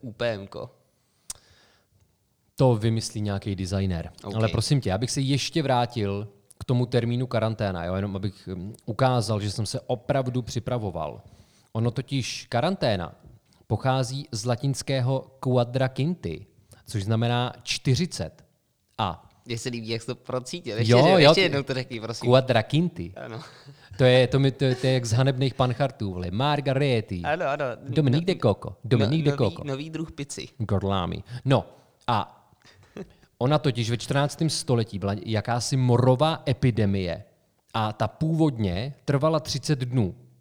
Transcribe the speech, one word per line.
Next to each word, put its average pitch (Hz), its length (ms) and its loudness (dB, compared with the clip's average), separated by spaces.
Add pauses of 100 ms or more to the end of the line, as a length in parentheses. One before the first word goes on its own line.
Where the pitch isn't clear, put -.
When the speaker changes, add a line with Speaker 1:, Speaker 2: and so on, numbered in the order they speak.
Speaker 1:
U 117 100 -12
P 117 220 -4
M 98 140 -8
ko. - 220 -12 (1900)
Speaker 2:
To 127 160 6
vymyslí 113 460 -2
nějaký 101 340 -4
designér. 92 560 -2 (120)
Speaker 1:
OK. 101 120 -8
Speaker 2:
Ale 110 120 2
prosím 117 340 2
tě, 92 120 0
abych 120 180 -2
se 143 100 -2
ještě 139 420 -2
vrátil 113 640 0 (320)
k - 60 -12
tomu 123 200 2
termínu 120 420 0
karanténa, 104 580 -2
jo, 92 100 -2
jenom 98 200 -2
abych, 95 320 -6
hm, 92 260 -10 (120)
ukázal, 113 540 0
že 104 120 -2
jsem 110 140 -4
se - 140 -6
opravdu 127 640 -2
připravoval. 98 800 -6 (500)
Ono 117 200 0
totiž - 580 -6
karanténa 120 680 0 (520)
pochází 131 640 -2
z 110 140 -6
latinského 131 920 -2
quadraquinti, 127 1080 -2 (420)
což 101 160 -4
znamená 117 500 0 (100)
čtyřicet. - 840 -2 (520)
A 92 320 -4 (160)
Speaker 1:
Mně 117 120 -6
se 127 120 -6
líbí, 117 200 -8
jak 117 120 -4
jsi - 60 -14
to 123 80 -6
procítil. 127 600 -8
Ještě 113 140 4
Speaker 2:
Jo, 120 60 10
Speaker 1:
jednou, 156 140 8
Speaker 2:
jo, 190 80 8
Speaker 1:
ještě 151 140 10
Speaker 2:
ty 190 80 4
Speaker 1:
jednou 143 220 2
to 135 100 -4
řekni, 123 260 -6
prosím. 113 300 -4
Speaker 2:
quadraquinti. 123 840 2 (120)
Speaker 1:
Ano. 117 140 -10 (580)
Speaker 2:
To 139 60 2
je, 127 240 6
to 135 120 2
mi, 135 120 4
to, 135 140 -2 (160)
to 135 60 0
je 131 60 2
jak 123 120 0
z 107 60 -2
hanebných 131 420 2
panchartů, 123 600 -2
vole. 87 180 -6
Margareti. 131 880 0
Speaker 1:
Ano, 156 260 -2
ano. 143 180 -4 (240)
Speaker 2:
Dominique 151 380 2
Speaker 1:
No, 185 60 0
Speaker 2:
de - 80 -6
Coco. - 420 0
Dominique 123 420 2
Speaker 1:
no, 143 60 4
Speaker 2:
de 143 120 -2
Speaker 1:
nový, 90 120 0
Speaker 2:
Coco. - 120 -12
Speaker 1:
nový 143 220 -6
druh 160 220 -8
pici. - 360 -10 (100)
Speaker 2:
Gorlami. 95 680 -2 (220)
No, 127 200 4 (420)
a 110 260 0 (1040)
ona 147 220 2
totiž 117 300 0
ve 117 80 0
čtrnáctém 143 520 0
století 113 500 -2
byla 101 160 -2 (100)
jakási 117 520 -2
morová 127 720 4
epidemie 98 760 0 (500)
a 107 200 0
ta 110 140 -2
původně 139 840 0 (120)
trvala 147 340 2
třicet 143 400 -2
dnů, 123 360 0 (260)